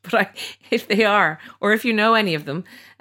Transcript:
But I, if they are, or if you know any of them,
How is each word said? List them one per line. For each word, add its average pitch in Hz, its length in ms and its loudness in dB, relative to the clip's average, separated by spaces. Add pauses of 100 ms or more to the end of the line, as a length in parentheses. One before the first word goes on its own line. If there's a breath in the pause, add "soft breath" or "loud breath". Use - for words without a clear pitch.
But - 120 -8
I, 220 160 2 (420 loud breath)
if 240 180 -4
they 220 160 2
are, 190 340 2 (220 loud breath)
or 202 100 0
if 220 140 -2
you 233 80 0
know 220 220 2
any 208 180 0
of 151 120 -6
them, 156 200 -8 (360 loud breath)